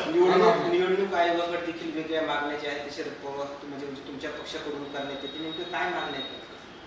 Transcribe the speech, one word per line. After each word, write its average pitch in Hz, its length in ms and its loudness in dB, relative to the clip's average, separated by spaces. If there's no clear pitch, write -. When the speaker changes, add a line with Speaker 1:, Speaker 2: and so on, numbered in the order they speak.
Speaker 1:
निवडणूक, 190 360 8
Speaker 2:
राहणार 196 200 6
नाही. 175 120 4
Speaker 1:
निवडणूक 190 340 2
आयोगाकडे 170 580 2
देखील 160 240 -6
वेगळ्या 156 260 0
मागण्या 147 360 0
ज्या 147 140 -4
आहेत, 143 200 -6
ते 160 120 -6
शरद 139 100 -8
पवार, 143 520 -8
म्हणजे, 143 200 -8
म्हणजे 139 220 -10
तुमच्या 143 220 -8
पक्षाकडून 151 540 -6
करण्यात 143 400 -6
येते, 139 160 -8
नेमकं 160 240 -6
काय 170 200 -2
मागण्या 160 360 -2
आहेत? - 200 -8